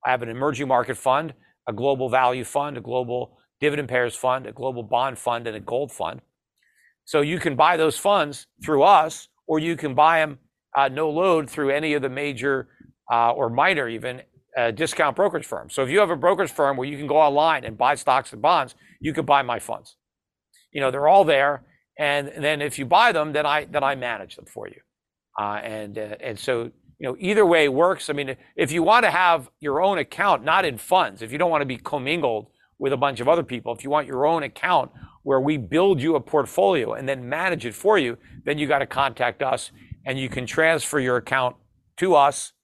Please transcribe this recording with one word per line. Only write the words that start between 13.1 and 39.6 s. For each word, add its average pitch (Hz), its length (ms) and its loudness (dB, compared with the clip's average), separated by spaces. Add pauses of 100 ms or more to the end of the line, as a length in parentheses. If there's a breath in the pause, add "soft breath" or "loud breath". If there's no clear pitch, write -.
uh, 117 220 2
or 127 160 -2
minor 139 400 0
even, 123 320 -10 (360)
uh, 117 140 0
discount 147 440 0
brokerage 185 300 0
firms. - 280 -10
So 135 100 0
if 123 60 -2
you 175 100 2
have 190 120 4
a 175 40 0
brokerage 175 360 0
firm 139 260 0
where 127 100 -4
you 143 100 -8
can 147 100 -8
go 143 100 2
online 147 480 4
and 110 120 -10
buy 135 180 2
stocks 135 360 0
and 110 100 -12
bonds, 147 340 2 (260 soft breath)
you 143 120 -4
can 131 120 -2
buy 139 160 4
my 120 180 -4
funds. - 380 -12 (720 soft breath)
You 147 80 -8
know, 135 120 2
they're 143 180 2
all 190 160 8
there. 143 400 2 (340 soft breath)
And 143 380 -2
then 147 240 -2
if 147 180 -6
you 135 60 -4
buy 214 260 6
them, 156 220 -2
then 151 120 0
I, 147 200 0
then 143 180 -2
I 139 120 0
manage 117 420 -10
them - 80 -20
for 104 220 -16
you. - 120 -20 (580)
Uh, 104 260 -4
and, 107 340 -10
uh, 107 240 -8
and 113 180 -10
so, 120 320 -4 (280)
you 139 80 -8
know, 123 120 -8
either 202 260 4
way 165 220 6
works. 160 420 0
I 151 40 -4
mean, 135 240 -6 (180 soft breath)
if - 160 0
you 170 100 0
wanna 208 300 4
have 170 380 2 (100)
your 147 220 0
own 196 160 2
account, 156 460 0
not 170 200 2
in 135 140 -4
funds, 113 440 0
if 113 100 -10
you 143 60 -8
don't 170 140 2
wanna 147 140 0
be 131 120 -6
commingled 135 720 -4 (320)
with 139 140 -2
a 135 40 -2
bunch 131 220 -2
of 120 80 -2
other 170 160 4
people, 120 300 -8
if 120 100 -12
you 135 60 -8
want 147 180 0
your 135 180 -2
own 160 180 0
account 143 480 -2 (320 loud breath)
where 139 160 2
we 160 180 0
build 151 440 2
you 160 140 0
a 139 40 2
portfolio 151 760 0
and 131 140 -6
then 127 200 -6
manage 156 380 -4
it 113 80 -6
for 208 240 2
you, 123 200 -2 (260 loud breath)
then 147 140 -2
you 147 100 -4
gotta 139 180 0
contact 127 560 -2
us, 127 300 -2 (340 loud breath)